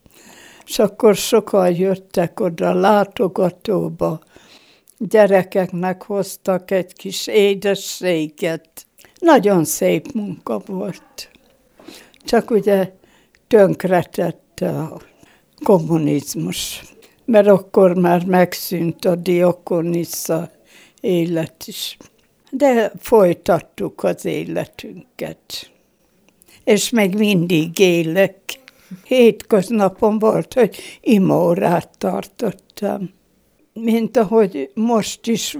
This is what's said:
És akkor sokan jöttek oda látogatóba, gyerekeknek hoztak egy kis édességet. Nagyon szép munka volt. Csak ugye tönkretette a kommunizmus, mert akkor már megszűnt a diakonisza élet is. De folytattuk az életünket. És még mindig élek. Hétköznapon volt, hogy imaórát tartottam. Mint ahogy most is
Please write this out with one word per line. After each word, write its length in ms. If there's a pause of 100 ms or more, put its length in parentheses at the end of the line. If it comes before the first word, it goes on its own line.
(640)
És 140
akkor 360
sokan 600
jöttek 640
oda 340
látogatóba, 1500 (760)
gyerekeknek 1080
hoztak 680
egy 220
kis 340
édességet. 1600 (340)
Nagyon 440
szép 480
munka 540
volt. 680 (920)
Csak 260
ugye 400 (560)
tönkretette 1200 (100)
a 220 (640)
kommunizmus, 1200 (420)
mert 220
akkor 480
már 300
megszűnt 800
a 100
diakonisza 1400 (480)
élet 680
is. 300 (540)
De 480
folytattuk 1040
az 220
életünket. 1500 (920)
És 260
még 280
mindig 600
élek. 600 (640)
Hétköznapon 1160
volt, 340
hogy 240 (240)
imaórát 960
tartottam. 1120 (640)
Mint 440
ahogy 560
most 540
is 320